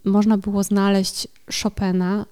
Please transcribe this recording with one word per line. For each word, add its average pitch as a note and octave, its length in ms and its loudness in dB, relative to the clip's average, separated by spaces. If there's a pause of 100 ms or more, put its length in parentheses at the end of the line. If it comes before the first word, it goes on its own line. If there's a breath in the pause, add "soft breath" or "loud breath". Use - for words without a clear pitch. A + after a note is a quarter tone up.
można G#3 320 4
było G3 260 -2
znaleźć G3 640 0 (360)
Chopina F#3+ 680 -2